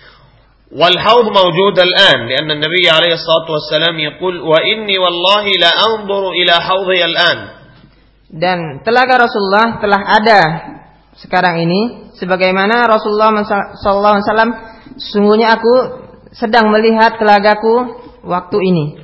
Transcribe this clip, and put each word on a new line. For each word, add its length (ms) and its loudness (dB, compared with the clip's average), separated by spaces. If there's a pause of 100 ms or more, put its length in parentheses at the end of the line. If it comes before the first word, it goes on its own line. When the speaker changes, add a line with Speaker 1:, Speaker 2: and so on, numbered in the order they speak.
(720)
Speaker 1:
والحوض 560 2
موجود 500 2
الآن، 400 4 (100)
لأن 220 -4
النبي 400 -2
عليه 300 2
الصلاة 320 -2
والسلام 480 -2
يقول: 400 -6
"وإني 580 0
والله 460 0 (180)
لا 100 4
أنظر 500 -2 (100)
إلى 260 0
حوضي 460 -2
الآن." 340 0 (920)
Speaker 2:
Dan 560 -6
telaga 400 2
Rasulullah 560 0
telah 240 0
ada 360 4 (760)
sekarang 480 -2
ini, 560 -4
sebagaimana 640 0
Rasulullah 480 0 (480)
sallallahu 400 2
alaihi 80 -6
wasallam, 240 2 (480)
"Sungguhnya 560 2
aku 180 2 (640)
sedang 320 0
melihat 480 2
telagaku 880 2 (220)
waktu 340 -4
ini," 260 0 (180)